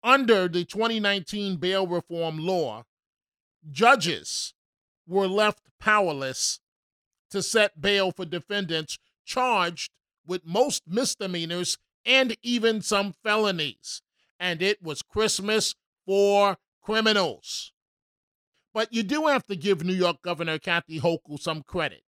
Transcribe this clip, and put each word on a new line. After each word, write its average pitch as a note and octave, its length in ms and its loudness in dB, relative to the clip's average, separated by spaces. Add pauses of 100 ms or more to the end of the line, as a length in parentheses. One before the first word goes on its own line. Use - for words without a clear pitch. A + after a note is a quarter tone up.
Under A#3 440 4
the F3 180 -2
twenty A3+ 360 -2
nineteen G3+ 560 -2
bail F#3 300 0
reform E3 520 -4
law, D#3 460 -2 (880)
judges E3 800 2 (540)
were F#3+ 220 0
left G#3 340 0 (160)
powerless D#3 800 0 (720)
to G3 120 -2
set G#3 380 2
bail G3 320 2
for F#3 140 -10
defendants E3 720 -6 (260)
charged G3+ 680 -2 (360)
with F3+ 180 -6
most G#3+ 420 0
misdemeanors F3+ 920 -4 (260)
and B3+ 380 2
even A3+ 400 0
some G3+ 320 -2 (100)
felonies. G3 800 -2 (360)
And F3 220 -4
it G3 220 0
was D#3 180 -8
Christmas G#3+ 760 0 (300)
for G3+ 540 4 (240)
criminals. G#3 920 -2 (1000)
But A3 180 -2
you A3+ 100 0
do D4 240 0
have C#4 200 2
to G3 100 -6
give E3+ 260 0
New F#3 120 -2
York F3 260 0
Governor D#3+ 380 -4
Kathy E3+ 420 -4
Hochul D#3+ 400 -2
some D#3 220 -6
credit. C#3 480 -6